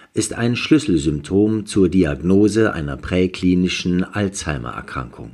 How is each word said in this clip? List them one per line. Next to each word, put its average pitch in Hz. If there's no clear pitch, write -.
ist -
ein 120
Schlüsselsymptom 98
zur 95
Diagnose 95
einer 73
präklinischen 90
Alzheimer-Erkrankung. 64